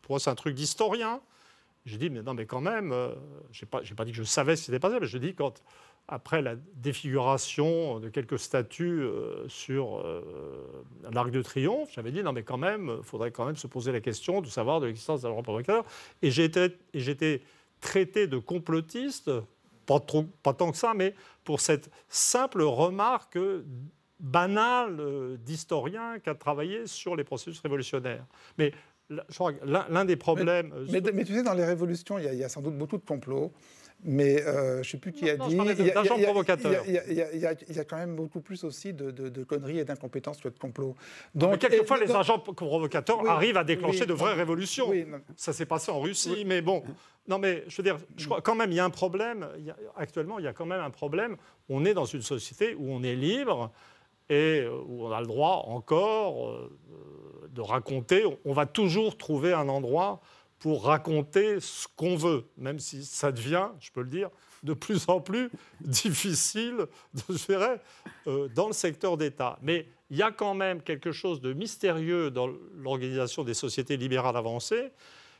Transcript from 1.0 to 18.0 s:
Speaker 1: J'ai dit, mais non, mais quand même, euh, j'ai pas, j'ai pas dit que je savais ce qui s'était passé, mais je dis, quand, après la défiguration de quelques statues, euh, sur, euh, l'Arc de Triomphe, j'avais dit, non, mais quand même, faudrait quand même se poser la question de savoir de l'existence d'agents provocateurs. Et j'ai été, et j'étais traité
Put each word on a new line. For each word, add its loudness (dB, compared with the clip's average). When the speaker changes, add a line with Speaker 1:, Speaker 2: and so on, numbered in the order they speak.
Speaker 1:
J'ai -10
dit, -2
mais -6
non, -6
mais -6
quand -6
même, -2
euh, -2
j'ai -16
pas, -4
j'ai -14
pas -4
dit -6
que -8
je -6
savais 2
ce -6
qui -10
s'était -2
passé, 2
mais 0
je -8
dis, -4
quand, -4
après -2
la -4
défiguration 0
de -8
quelques -4
statues, -2
euh, -4
sur, -4
euh, -6
l'Arc 0
de 0
Triomphe, -2
j'avais -8
dit, -4
non, -2
mais -6
quand -6
même, -2
faudrait -6
quand -6
même -4
se -12
poser -4
la -2
question -2
de -10
savoir 0
de -2
l'existence -4
d'agents -4
provocateurs. 0
Et 4
j'ai 4
été, 4
et -4
j'étais 0
traité 2